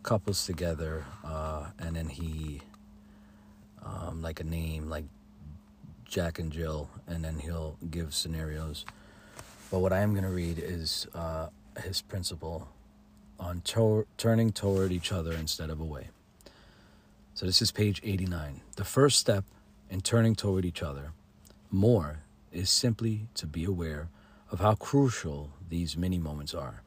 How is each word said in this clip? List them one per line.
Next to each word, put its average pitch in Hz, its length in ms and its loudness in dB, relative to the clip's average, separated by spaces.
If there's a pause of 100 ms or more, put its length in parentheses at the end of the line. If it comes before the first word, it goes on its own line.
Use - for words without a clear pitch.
couples 101 420 0
together, 80 600 -4 (180)
uh, 78 560 -6
and 82 160 -4
then 82 120 -4
he, 78 540 -6 (1200)
um, 82 400 -8
like 80 180 -6
a 82 40 -8
name, 80 460 -4
like 76 160 -4 (1000)
Jack 85 320 -2
and 82 140 -2
Jill, 78 400 -4 (160)
and 82 160 -4
then 80 160 -4
he'll 78 380 -6 (120)
give 80 240 -4
scenarios. 78 720 -4 (840)
But 95 80 2
what 92 140 6
I 95 80 4
am 107 120 4
gonna 95 160 2
read 85 300 0
is, 82 560 -4
uh, 80 340 -4 (280)
his - 260 -4
principle 82 640 -6 (720)
on 87 220 -6
to-, 107 440 6 (120)
turning 113 340 6
toward 95 400 4
each 87 200 0
other 82 200 0
instead 80 400 -2
of 78 80 -4
away. 76 300 -6 (1200)
So - 140 -4
this 90 120 4
is 113 120 2
page 104 320 2
eighty-nine. 87 580 -2 (140)
The 95 100 -4
first 139 320 6
step 98 280 2 (440)
in 95 120 -4
turning 113 340 6
toward 95 280 2
each 87 200 -2
other 71 300 -8 (580)
more 95 500 6 (300)
is 92 160 -2
simply 113 680 2
to - 100 -6
be 80 180 -4
aware 82 460 -2 (400)
of 92 100 -4
how 104 140 6
crucial 82 760 2 (180)
these 82 260 -2
mini 90 220 0
moments 73 340 -4
are 69 360 -8